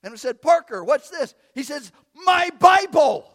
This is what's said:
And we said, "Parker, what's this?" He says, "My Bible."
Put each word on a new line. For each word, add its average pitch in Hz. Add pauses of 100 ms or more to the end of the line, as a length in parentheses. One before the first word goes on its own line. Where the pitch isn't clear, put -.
And 208
we 226
said, 247
"Parker, 311
what's 277
this?" 302 (180)
He 269
says, 262 (220)
"My 359
Bible." 339